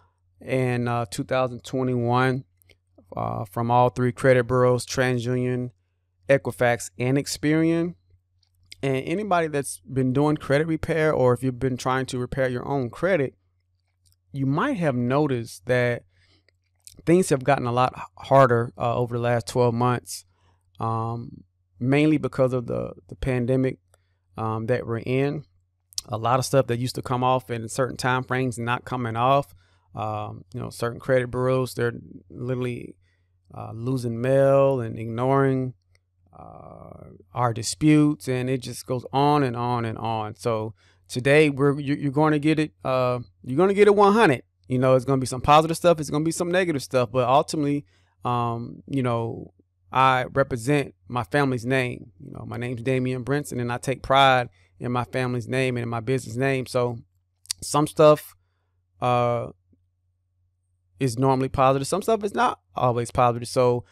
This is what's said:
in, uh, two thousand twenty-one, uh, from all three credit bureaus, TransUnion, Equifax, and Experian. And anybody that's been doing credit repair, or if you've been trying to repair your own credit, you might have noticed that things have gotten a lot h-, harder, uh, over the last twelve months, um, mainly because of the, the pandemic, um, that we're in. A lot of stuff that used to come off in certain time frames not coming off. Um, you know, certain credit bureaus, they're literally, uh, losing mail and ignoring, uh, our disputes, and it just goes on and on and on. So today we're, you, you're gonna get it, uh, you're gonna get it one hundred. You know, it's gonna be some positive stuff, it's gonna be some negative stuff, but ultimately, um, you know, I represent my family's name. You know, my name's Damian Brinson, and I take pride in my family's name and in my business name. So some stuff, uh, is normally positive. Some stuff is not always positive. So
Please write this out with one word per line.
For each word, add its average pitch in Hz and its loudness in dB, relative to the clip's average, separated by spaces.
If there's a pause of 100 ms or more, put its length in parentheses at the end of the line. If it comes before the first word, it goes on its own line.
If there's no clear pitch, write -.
(400)
in, 123 -2
uh, 120 -2
two 139 -6
thousand 127 -2
twenty-one, 127 0 (680)
uh, 113 -4
from 117 -4
all 123 4
three 123 -2
credit 127 4
bureaus, 123 2
TransUnion, 123 -2 (580)
Equifax, 123 0
and 127 0
Experian. 165 0 (840)
And 135 -2
anybody 175 -2
that's 143 -6
been 131 -2
doing 151 2
credit 147 0
repair, 160 0
or 127 4
if 120 -2
you've 127 -4
been 127 -2
trying 131 -2
to 131 -8
repair 127 -2
your 123 -6
own 135 -2
credit, 165 0 (960)
you 135 -2
might 190 0
have 151 0
noticed 123 -2
that 123 0 (1040)
things 185 6
have 135 0
gotten 131 0
a 120 -2
lot 127 2
h-, - -16
harder, 123 6
uh, 120 -2
over 120 -2
the 117 -4
last 120 0
twelve 123 2
months, 123 -2 (560)
um, 113 -6 (380)
mainly 147 4
because 131 0
of 123 -4
the, 120 -6 (160)
the - -16
pandemic, 127 -2 (580)
um, 110 -6
that 123 -2
we're 113 -6
in. 139 -2 (640)
A 110 -6
lot 117 0
of 127 -2
stuff 131 2
that 120 -2
used 127 -6
to 120 -6
come 123 -2
off 127 0
in 113 -8
certain 123 -4
time 127 0
frames 127 -4
not 120 -4
coming 117 -6
off. 135 2 (400)
Um, 107 -8
you 123 -10
know, 117 -8
certain 117 -6
credit 127 0
bureaus, 127 -2
they're 120 -2 (340)
literally, 123 -8 (580)
uh, 110 -12
losing 120 -4
mail 135 4
and 113 -6
ignoring, 131 0 (580)
uh, - -20 (240)
our 120 0
disputes, 151 2
and 127 -2
it 131 -2
just 123 -12
goes 127 -6
on 147 4
and 123 -2
on 120 -2
and 110 -6
on. 110 -4
So 110 -4 (360)
today 143 4
we're, 143 2
you, 143 -4
you're 139 -4
gonna 151 2
get 151 2
it, 151 -2 (140)
uh, 127 0 (240)
you're 127 -4
gonna 190 4
get 202 6
it 202 6
one 202 6
hundred. 208 4 (260)
You 131 0
know, 131 6
it's 131 2
gonna 135 0
be 127 -2
some 123 -6
positive 160 6
stuff, 170 4
it's 151 -8
gonna 151 0
be 165 0
some 175 -4
negative 170 0
stuff, 123 -2
but 123 0
ultimately, 143 0 (380)
um, 120 -4
you 139 -2
know, 117 -4 (380)
I 131 4
represent 135 -2 (140)
my 120 -4
family's 131 0
name. 123 -4 (100)
You - -20
know, - -14
my 113 -10
name's 120 -8
Damian 127 -2
Brinson, 139 -4
and 120 -4
I 123 -4
take 127 -4
pride 131 4 (320)
in 123 -6
my 123 -2
family's 123 -4
name 131 0
and 117 -4
in 117 -6
my 117 -6
business 120 -4
name. 131 -2
So 120 -2 (640)
some 147 0
stuff, - 4 (640)
uh, 120 0 (1500)
is 123 -2
normally 135 2
positive. 135 2
Some 190 -2
stuff 220 0
is 208 -6
not 240 0 (160)
always 120 0
positive. 120 2
So 123 0